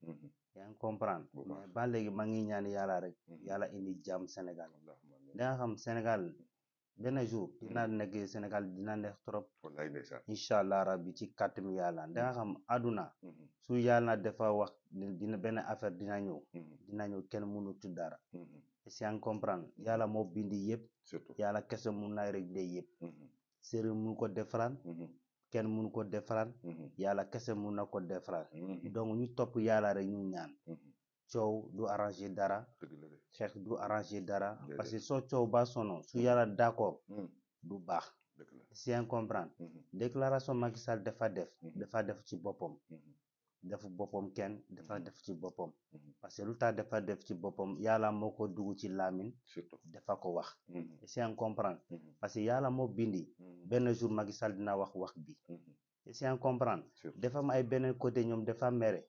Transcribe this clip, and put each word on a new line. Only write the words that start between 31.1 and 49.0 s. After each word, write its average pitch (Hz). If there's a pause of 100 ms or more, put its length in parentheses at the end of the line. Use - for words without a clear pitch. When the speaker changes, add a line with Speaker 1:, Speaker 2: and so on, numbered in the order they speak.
Speaker 2:
Coow 110
du 107
arranger 101
dara. 98 (160)
Speaker 1:
Dëgg 76 (100)
la 78
de. 76 (120)
Speaker 2:
Xeex 107
du 104
arranger 104
dara. 98
Speaker 1:
Déedéet. 78
Speaker 2:
Parce -
que 110
soo 135
coow 123
ba 120
sonn, 107
su -
Speaker 1:
Mhm. 117
Speaker 2:
Yàlla 123
d'accord, 110
Speaker 1:
Mhm. 101 (340)
Speaker 2:
du 92
baax. 85 (240)
Speaker 1:
Dëgg 73
la. 64
Speaker 2:
C'est -
à 120
comprendre. 107
Speaker 1:
Mhm. 85 (100)
Speaker 2:
Déclaration 131
Macky 120
Sall 113
dafa 110
def, 90 (120)
Speaker 1:
Mhm. 82
Speaker 2:
dafa 107
def 101
ci 95
boppam. 85 (120)
Speaker 1:
Mhm. 80 (680)
Speaker 2:
Defu 98
boppam 95
kenn, 104
dafa 92
Speaker 1:
Mhm. 87
Speaker 2:
def -
ci 98
boppam. 85 (220)
Speaker 1:
Mhm. 73
Speaker 2:
Parce -
que 110
lu 117
tax 117
dafa 107
def 98
ci -
boppam, 95
Yàlla 110
moo 107
ko 110
dugg 98
ci 104
làmmiñ, 95 (140)